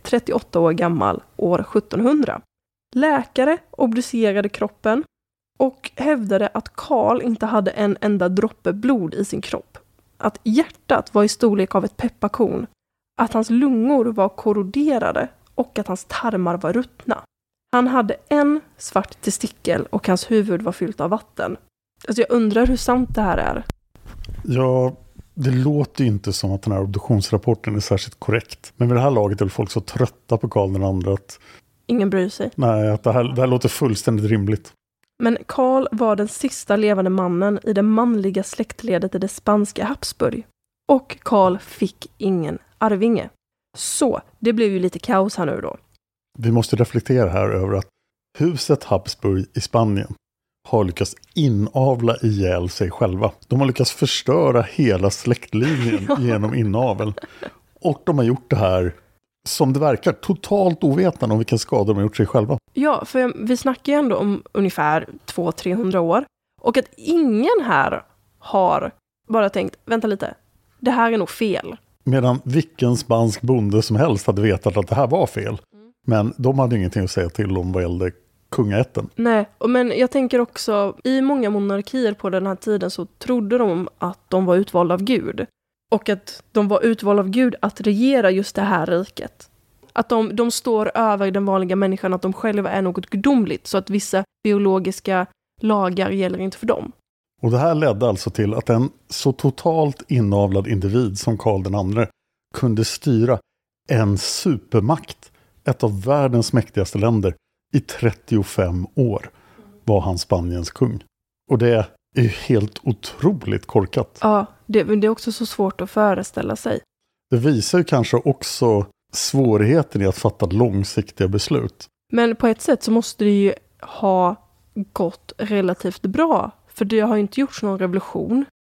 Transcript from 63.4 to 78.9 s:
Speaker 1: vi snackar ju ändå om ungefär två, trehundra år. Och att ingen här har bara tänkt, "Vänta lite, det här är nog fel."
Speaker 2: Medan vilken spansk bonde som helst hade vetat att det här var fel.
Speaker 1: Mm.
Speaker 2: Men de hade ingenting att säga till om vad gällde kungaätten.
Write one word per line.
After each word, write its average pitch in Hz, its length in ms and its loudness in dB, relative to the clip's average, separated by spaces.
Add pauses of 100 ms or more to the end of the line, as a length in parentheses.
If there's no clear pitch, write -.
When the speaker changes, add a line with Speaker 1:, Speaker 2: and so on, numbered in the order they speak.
Speaker 1:
vi 247 100 2
snackar 269 360 -2
ju 294 60 4
ändå 254 180 2
om 202 260 0 (100)
ungefär 160 560 0 (160)
två, 175 280 -4
trehundra 185 480 -2
år. 180 240 2 (380)
Och 240 140 0
att 262 100 2 (100)
ingen 311 680 2
här 147 400 0 (340)
har 180 520 0 (380)
bara 220 220 2
tänkt, 185 340 -4
"Vänta 226 220 -2
lite, - 280 -4 (440)
det 254 120 0
här 233 220 2
är 220 60 0
nog 175 120 -4
fel." - 460 -4 (280)
Speaker 2:
Medan 127 400 2
vilken 123 520 0
spansk 117 460 0
bonde 110 400 2
som 107 140 -2
helst 123 300 2
hade 101 160 0
vetat 101 340 0
att 98 120 0
det 117 60 -2
här 135 120 2
var 151 200 2
fel. 107 320 -8 (160)
Speaker 1:
Mm. 214 180 -20 (140)
Speaker 2:
Men 110 300 0
de 135 220 0
hade 120 180 0
ingenting 92 280 -2
att 92 60 -4
säga 90 180 -2
till 95 300 -4
om 92 140 -4
vad 92 100 -2
gällde 90 280 -2 (400)
kungaätten. 110 680 -2